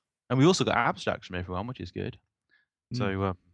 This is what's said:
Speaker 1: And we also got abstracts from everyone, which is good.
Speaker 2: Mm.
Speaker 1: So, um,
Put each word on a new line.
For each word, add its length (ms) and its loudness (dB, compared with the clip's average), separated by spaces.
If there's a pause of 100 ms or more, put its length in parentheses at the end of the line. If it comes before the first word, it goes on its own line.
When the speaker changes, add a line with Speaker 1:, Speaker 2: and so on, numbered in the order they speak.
(300)
Speaker 1:
And 80 2
we 80 8
also 180 6
got 120 2
abstracts 500 -2
from 100 -8
everyone, 300 -6
which 140 -10
is 100 -10
good. 260 -6 (800)
Speaker 2:
Mm. 40 -4
Speaker 1:
So, 260 0
um, 120 0 (180)